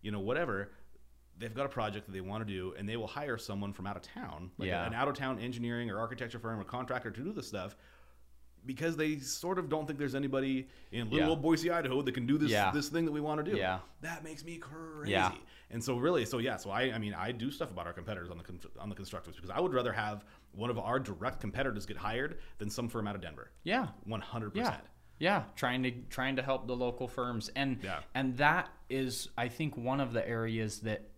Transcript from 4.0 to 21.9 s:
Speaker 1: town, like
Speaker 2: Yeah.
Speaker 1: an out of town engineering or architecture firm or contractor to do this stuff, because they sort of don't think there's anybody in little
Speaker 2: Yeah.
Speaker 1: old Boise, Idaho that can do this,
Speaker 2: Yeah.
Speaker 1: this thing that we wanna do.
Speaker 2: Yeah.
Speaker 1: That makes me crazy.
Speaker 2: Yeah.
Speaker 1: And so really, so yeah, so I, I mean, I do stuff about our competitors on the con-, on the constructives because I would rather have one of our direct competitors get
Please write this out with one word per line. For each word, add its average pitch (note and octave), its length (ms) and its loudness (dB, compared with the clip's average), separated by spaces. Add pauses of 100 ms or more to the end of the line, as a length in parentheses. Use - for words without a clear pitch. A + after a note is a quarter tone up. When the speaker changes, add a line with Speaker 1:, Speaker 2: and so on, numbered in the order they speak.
Speaker 1:
town, F2+ 560 -10
like F#2+ 80 -2
Speaker 2:
Yeah. F2 180 2
Speaker 1:
an G#2+ 100 -2
out B2+ 120 2
of C#3+ 80 2
town C3 240 -2
engineering A#2+ 520 -2
or G2 100 -2
architecture A#2 400 -4
firm A2+ 180 -2
or G2 60 -4
contractor B2 480 -2
to A2+ 100 -8
do F#3 100 -2
this G#3 140 -4
stuff, G2+ 300 -4 (880)
because D3+ 320 0
they D#3 220 2
sort E3+ 400 -2
of E3 100 -2
don't D3+ 180 2
think C#3+ 120 -2
there's C#3 160 0
anybody C3+ 540 2 (240)
in A#2 180 -2
little C#3+ 160 4
Speaker 2:
Yeah. D#3+ 40 6
Speaker 1:
old D#3+ 120 4
Boise, D#3+ 280 6
Idaho C#3+ 320 2
that C3 100 2
can B2 140 2
do C#3+ 120 6
this, D3 120 6
Speaker 2:
Yeah. G#2 200 8
Speaker 1:
this D3 180 2
thing E3 180 2
that D3+ 60 2
we D3+ 80 0
wanna D3+ 220 0
do. F#3 140 2
Speaker 2:
Yeah. F#2 240 2 (220)
Speaker 1:
That E3 200 -6
makes D3+ 220 -10
me E3+ 140 -8
crazy. D3 540 -6
Speaker 2:
Yeah. F#2 200 8 (380)
Speaker 1:
And A#2 120 -2
so B2 140 2
really, C#3 280 6
so A#2 140 0
yeah, A#2 180 2
so G2 140 -6
I, B2 220 2
I A2+ 60 0
mean, G#2 160 0
I F#2+ 180 0
do A#2 180 -2
stuff D3+ 200 -4
about F2+ 160 -4
our F2 60 -4
competitors F2 380 -6
on E2+ 80 -8
the E2+ 60 -10
con-, F2 160 -10 (180)
on F2+ 100 -6
the G2+ 60 -4
constructives F2+ 420 -8
because E2+ 140 -10
I F#2+ 100 0
would F3+ 140 4
rather A#2+ 180 4
have G#2+ 320 -2 (280)
one A2 180 0
of A2 80 2
our A2+ 220 2
direct G#2 400 -2
competitors A2 460 -2
get G2+ 100 -6